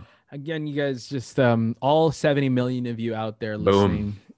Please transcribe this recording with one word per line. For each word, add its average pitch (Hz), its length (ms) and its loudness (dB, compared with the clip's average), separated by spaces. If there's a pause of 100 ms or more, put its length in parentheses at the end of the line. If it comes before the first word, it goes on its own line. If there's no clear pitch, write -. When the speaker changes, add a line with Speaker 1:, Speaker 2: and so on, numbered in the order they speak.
(320)
Speaker 1:
again, 151 340 -8
you 143 100 -8
guys 139 320 -4
just, 135 320 -4
um, 117 400 4
all 151 320 4
seventy 143 380 0
million 123 380 -2
of 117 120 -6
you 113 140 -4
out 110 260 -6
there 107 200 -6
Speaker 2:
Boom. 110 60 -4
Speaker 1:
listening, 101 500 2 (220)